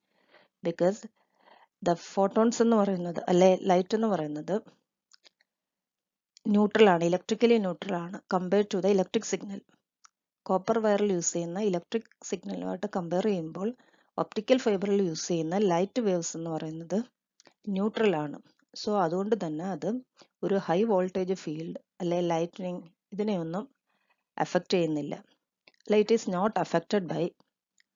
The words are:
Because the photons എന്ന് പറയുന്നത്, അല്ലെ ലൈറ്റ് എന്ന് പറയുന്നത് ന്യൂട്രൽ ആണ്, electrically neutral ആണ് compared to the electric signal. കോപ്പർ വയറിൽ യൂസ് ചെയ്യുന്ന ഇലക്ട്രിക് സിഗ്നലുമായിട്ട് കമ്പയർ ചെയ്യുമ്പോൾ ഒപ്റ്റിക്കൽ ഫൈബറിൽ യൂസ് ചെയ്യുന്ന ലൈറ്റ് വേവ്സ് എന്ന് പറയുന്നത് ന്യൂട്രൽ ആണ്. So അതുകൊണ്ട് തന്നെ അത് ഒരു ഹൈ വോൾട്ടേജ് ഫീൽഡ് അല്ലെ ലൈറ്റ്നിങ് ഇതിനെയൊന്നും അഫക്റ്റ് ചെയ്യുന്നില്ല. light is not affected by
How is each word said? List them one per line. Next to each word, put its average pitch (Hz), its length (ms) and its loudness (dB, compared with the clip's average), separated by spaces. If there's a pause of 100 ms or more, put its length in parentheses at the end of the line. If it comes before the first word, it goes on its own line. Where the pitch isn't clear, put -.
(640)
Because 175 340 0 (840)
the 175 120 2 (160)
photons 220 540 2
എന്ന് 226 120 4
പറയുന്നത്, 180 520 0
അല്ലെ 185 220 6 (200)
ലൈറ്റ് 185 280 2
എന്ന് 220 100 0
പറയുന്നത് 160 460 -4 (1900)
ന്യൂട്രൽ 208 460 6
ആണ്, 170 120 2
electrically 220 540 4
neutral 190 360 -4 (100)
ആണ് 180 140 -12 (160)
compared 190 360 0
to 190 140 -2
the 196 120 4
electric 190 360 0
signal. 196 280 -8 (840)
കോപ്പർ 190 320 0
വയറിൽ 208 340 2
യൂസ് 170 200 -2
ചെയ്യുന്ന 170 360 -4
ഇലക്ട്രിക് 185 420 -4 (140)
സിഗ്നലുമായിട്ട് 185 720 -6
കമ്പയർ 175 340 -2
ചെയ്യുമ്പോൾ 170 380 -4 (500)
ഒപ്റ്റിക്കൽ 220 400 2
ഫൈബറിൽ 202 500 0
യൂസ് 160 200 -6
ചെയ്യുന്ന 165 280 -2 (140)
ലൈറ്റ് 190 360 0
വേവ്സ് 175 300 0
എന്ന് 165 140 -8
പറയുന്നത് 160 480 -6 (680)
ന്യൂട്രൽ 208 480 0
ആണ്. 151 220 -6 (360)
So - 160 -6 (140)
അതുകൊണ്ട് 190 300 0 (100)
തന്നെ 156 300 -6
അത് 156 140 -6 (540)
ഒരു 185 140 0 (100)
ഹൈ 170 120 2 (140)
വോൾട്ടേജ് 185 520 0
ഫീൽഡ് 165 340 -8 (220)
അല്ലെ 175 200 0 (120)
ലൈറ്റ്നിങ് 175 500 -4 (300)
ഇതിനെയൊന്നും 190 520 -4 (720)
അഫക്റ്റ് 175 400 0
ചെയ്യുന്നില്ല. 156 380 0 (760)
light 214 200 4
is 226 180 2
not 196 280 0
affected 170 520 0
by 170 240 -4 (640)